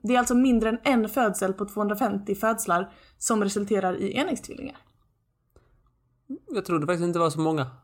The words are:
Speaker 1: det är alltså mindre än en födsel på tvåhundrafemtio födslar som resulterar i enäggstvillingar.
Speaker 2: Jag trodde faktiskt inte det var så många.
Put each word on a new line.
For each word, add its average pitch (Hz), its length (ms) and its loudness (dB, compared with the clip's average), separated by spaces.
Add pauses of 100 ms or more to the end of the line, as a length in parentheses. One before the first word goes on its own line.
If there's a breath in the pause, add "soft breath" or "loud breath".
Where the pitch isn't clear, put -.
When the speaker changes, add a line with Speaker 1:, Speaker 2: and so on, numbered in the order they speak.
Speaker 1:
det 226 120 0
är 247 40 4
alltså 247 160 2
mindre 240 340 4
än 226 160 0
en 233 240 4
födsel 202 440 0
på 196 120 -6
tvåhundrafemtio 202 680 -2
födslar 196 580 -2 (260 soft breath)
som 214 260 0
resulterar 196 520 0
i 190 200 -4
enäggstvillingar. - 600 -6 (1700)
Speaker 2:
Jag 208 140 -4
trodde 160 220 0
faktiskt 170 200 0
inte 170 120 0
det 170 40 2
var 165 80 4
så 151 100 -4
många. 156 260 0 (180)